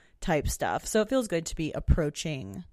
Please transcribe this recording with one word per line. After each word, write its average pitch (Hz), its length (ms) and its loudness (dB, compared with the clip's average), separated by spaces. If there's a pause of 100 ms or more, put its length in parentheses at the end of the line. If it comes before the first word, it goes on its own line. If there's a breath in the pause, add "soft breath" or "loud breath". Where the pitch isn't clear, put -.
(200 soft breath)
type 156 280 2
stuff. 104 380 -2
So 214 160 4
it 208 80 -2
feels 262 180 2
good 165 200 -2
to - 80 -6
be 156 180 -2
approaching 147 1000 0